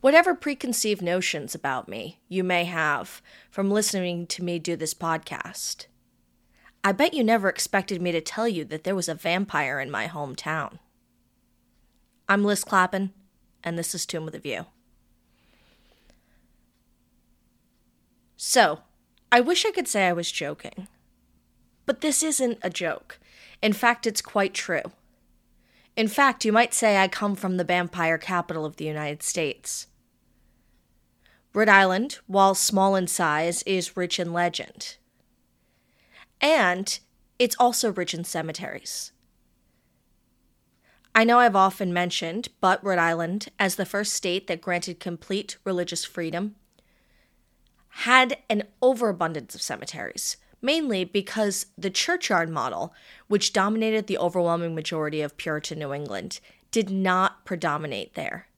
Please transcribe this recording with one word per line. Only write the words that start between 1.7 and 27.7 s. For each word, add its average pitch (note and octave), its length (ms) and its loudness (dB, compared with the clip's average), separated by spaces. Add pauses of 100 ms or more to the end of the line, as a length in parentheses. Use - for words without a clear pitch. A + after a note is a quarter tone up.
me A2 300 -12 (100)
you F#3 160 -2
may F3 220 2
have D#3+ 560 -2 (300)
from G3 180 0
listening F3+ 560 0
to - 180 -6
me F3 140 -2
do E3+ 180 -4
this D#3+ 200 -6
podcast, - 920 -6 (960)
I G3 80 4
bet C4+ 220 2
you C#4+ 100 0
never G#3+ 240 4
expected F#3+ 540 -2
me F3+ 100 0
to E3 80 0
tell A3 280 -4
you F3 180 -2
that D#3 180 -10
there G3 120 -2
was F3+ 120 -2
a E3 60 -4
vampire D#3+ 680 -2
in C3+ 120 -6
my G#2+ 160 -4
hometown. D3+ 720 -8 (1500)
I'm G3+ 160 2
Liz G3+ 200 0
Clappin, F#3+ 480 0 (520)
and E3+ 140 -6
this E3+ 160 -6
is E3+ 140 -6
Tomb D#3+ 180 -6
with D#3 80 -10
a - 60 -12
View. C3 260 -6 (3750)
So, F3+ 440 2 (520)
I B3 80 8
wish E4+ 280 2
I G#4+ 40 0
could F4 160 -4
say G3 200 2
I F3 60 2
was E3+ 180 -4
joking, - 560 -10 (1000)
but - 160 0
this D#4 220 0
isn't C4 400 0
a F#3 80 -4
joke. - 480 -6 (420)
In G#3+ 120 2
fact, A#3 340 2
it's G#3+ 160 -4
quite G3 320 -2
true. - 260 -4 (1120)
In A3 120 0
fact, C4+ 360 2
you G#3+ 80 2
might A3+ 220 4
say G#3 240 4
I F#3+ 100 6
come G3+ 280 -2
from F#3 220 -2
the F3+ 60 0
vampire E3+ 540 0